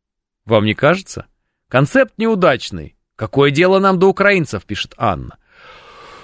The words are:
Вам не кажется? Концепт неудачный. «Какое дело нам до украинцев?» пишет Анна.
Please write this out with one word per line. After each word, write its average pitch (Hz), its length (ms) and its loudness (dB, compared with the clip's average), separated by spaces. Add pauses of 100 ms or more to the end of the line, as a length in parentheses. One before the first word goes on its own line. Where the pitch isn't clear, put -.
(460)
Вам 107 200 2
не 107 80 0
кажется? - 540 -2 (420)
Концепт 147 480 0
неудачный. 175 800 -2 (200)
«Какое 139 360 0
дело 180 280 2
нам 190 200 2
до 190 80 4
украинцев?» 190 580 0
пишет - 320 -10
Анна. 82 400 -4 (840)